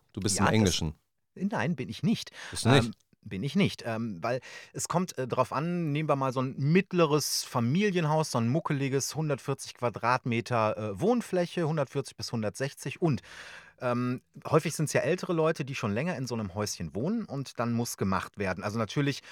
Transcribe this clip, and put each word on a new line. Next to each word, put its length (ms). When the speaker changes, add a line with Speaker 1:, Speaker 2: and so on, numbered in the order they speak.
Speaker 1:
Du 80
bist 160
Speaker 2:
Ja, 60
Speaker 1:
im 40
Speaker 2:
das 80
Speaker 1:
Englischen. 400
Speaker 2:
Nein, 400
bin 140
ich 140
nicht. 280
Speaker 1:
Bist 160
du 20
nicht? 160
Speaker 2:
Ähm, 100
bin 200
ich 140
nicht. 300
Ähm, 340
weil 200
es 140
kommt, 280
äh, 100
drauf 280
an, 360
nehmen 200
wir 60
mal 160
so 100
ein 160
mittleres 840
Familienhaus, 840
so 80
ein 100
muckeliges, 640
hundertvierzig 600
Quadratmeter, 1000
äh, 240
Wohnfläche, 640
hundertvierzig 500
bis 140
hundertsechzig 720
und, 220
ähm, 400
häufig 300
sind's 160
ja 80
ältere 320
Leute, 320
die 100
schon 180
länger 240
in 120
so 80
einem 180
Häuschen 400
wohnen 300
und 340
dann 140
muss 240
gemacht 420
werden. 240
Also 160
natürlich 540